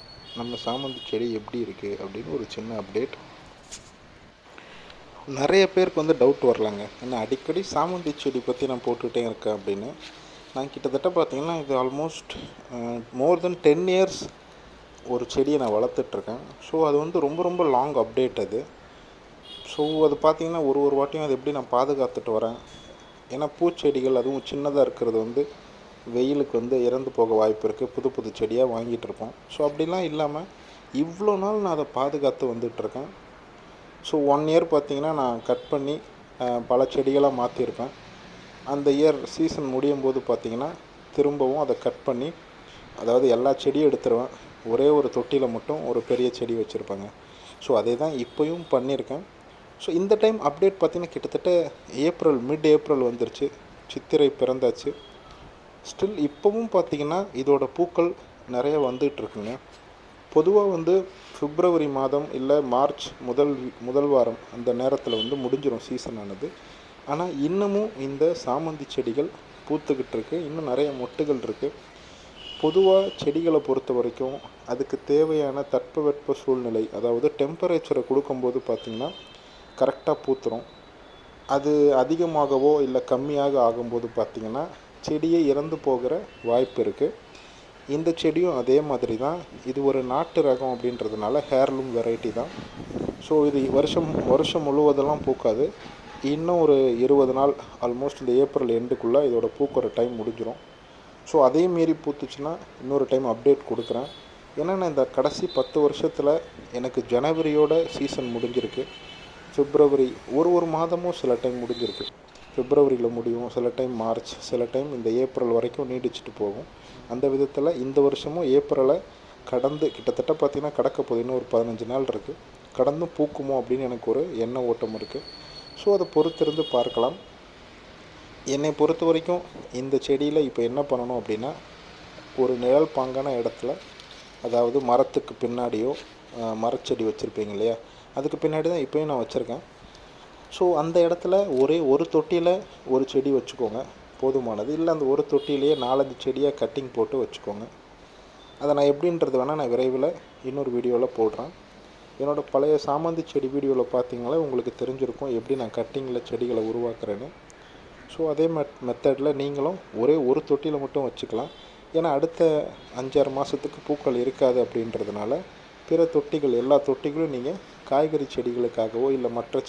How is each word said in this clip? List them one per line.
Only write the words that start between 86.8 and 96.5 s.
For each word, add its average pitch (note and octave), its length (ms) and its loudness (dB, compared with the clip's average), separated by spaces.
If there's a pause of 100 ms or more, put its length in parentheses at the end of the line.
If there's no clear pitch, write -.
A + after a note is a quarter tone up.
இருக்கு. G#2 320 0 (720)
இந்த D#3+ 220 0
செடியும் E3 460 0
அதே C3 240 4
மாதிரி B2 360 -2
தான். D3 220 -2 (280)
இது C3+ 180 -2
ஒரு C3+ 180 2
நாட்டு C#3+ 400 0
ரகம் B2+ 340 2
அப்படின்றதுனால A#2 720 -2
ஹேர்லூம் C3 440 2
வெரைட்டி A2+ 380 -2
தான். A#2+ 160 -4 (720)
So, D3+ 240 4
இது C#3 240 0
வருஷம், D3+ 580 0
வருஷம் D3+ 380 2
முழுவதெல்லாம் C#3+ 600 4
பூக்காது. C#3 440 0 (520)
இன்னும் E3 380 0